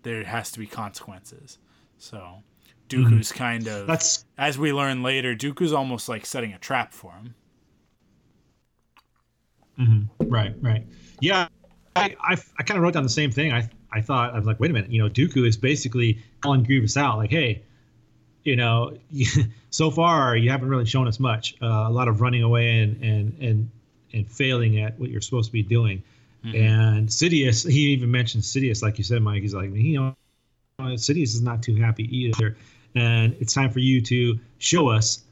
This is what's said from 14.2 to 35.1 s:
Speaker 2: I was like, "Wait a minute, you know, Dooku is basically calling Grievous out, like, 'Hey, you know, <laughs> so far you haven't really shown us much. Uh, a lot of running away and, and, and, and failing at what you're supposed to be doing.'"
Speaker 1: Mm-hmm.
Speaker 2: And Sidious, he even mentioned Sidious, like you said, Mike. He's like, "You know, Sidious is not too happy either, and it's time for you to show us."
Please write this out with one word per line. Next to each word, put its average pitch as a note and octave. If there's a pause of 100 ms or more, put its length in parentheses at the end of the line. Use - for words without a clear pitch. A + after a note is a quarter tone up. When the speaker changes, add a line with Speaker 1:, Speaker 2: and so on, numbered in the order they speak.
Speaker 2:
I -
was G#2
like, A2
"Wait D3+
a E3
minute, A2
you A2+
know, G#2
Dooku B2+
is A2
basically A#2+ (220)
calling C#3
Grievous A#2
out, C3+
like, G#2+
'Hey, C3+ (840)
you C3+
know, A#2+ (160)
<laughs> C3
so D#3
far D3+
you A#2
haven't C3
really C3
shown B2+
us A2
much. A2+
Uh, A2
a A2+
lot A#2+
of G#2+
running B2
away A#2
and, G#2+
and, G#2+
and, A2+ (440)
and G#2+
failing A#2+
at G#2+
what B2+
you're A2+
supposed A2+
to A2
be A2+
doing.'" G2 (420)
Speaker 1:
Mm-hmm. A2+
Speaker 2:
And A2
Sidious, C#3
he C#3+ (100)
even B2
mentioned A#2+
Sidious, C3
like G#2+
you G2+
said, A#2
Mike. G#2
He's G2
like, G2
"You C3+
know, C3+ (640)
Sidious B2+
is A#2
not A#2
too A2+
happy A2 (120)
either, A2+ (380)
and A#2
it's A#2
time C3+
for C3
you C3
to A#2+ (200)
show E3
us." A2